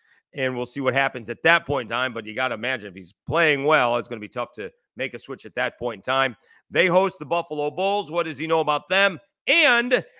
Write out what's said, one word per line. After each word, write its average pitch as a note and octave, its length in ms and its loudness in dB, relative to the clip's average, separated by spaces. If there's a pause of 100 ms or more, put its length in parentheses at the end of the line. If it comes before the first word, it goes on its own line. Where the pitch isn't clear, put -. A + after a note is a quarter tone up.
(320)
and C3 240 -2
we'll B2 80 -4
see C#3 160 -8
what B2+ 140 2
happens C3 340 0
at A#2 140 -8
that E3 240 4
point C3+ 200 -2
in G2 40 -12
time. B2 240 -2
But A2+ 100 -8
you G#2+ 100 -12
gotta B2+ 200 -2
imagine A2 340 -4
if F2+ 60 -16
he's F#2 180 -18 (140)
playing D3 380 2
well, C3 320 4
it's A#2 100 -4
gonna A2+ 140 -10
be G#2+ 80 -12
tough A#2+ 260 -8
to F#2+ 160 -10 (260)
make C3 180 -8
a A#2+ 40 -12
switch - 280 -14
at - 80 -20
that B2 240 -4
point A#2 200 -6
in F#2+ 40 -20
time. C3 340 0 (340)
They E3+ 160 2
host F#3 320 2
the D3+ 80 -12
Buffalo D3+ 440 -2
Bulls. F#3+ 400 -2
What E3+ 140 -2
does D#3 140 -8
he D#3 80 -6
know D#3+ 140 2
about D3 280 0
them? F#3+ 300 2 (280)
And, B3+ 580 4 (160)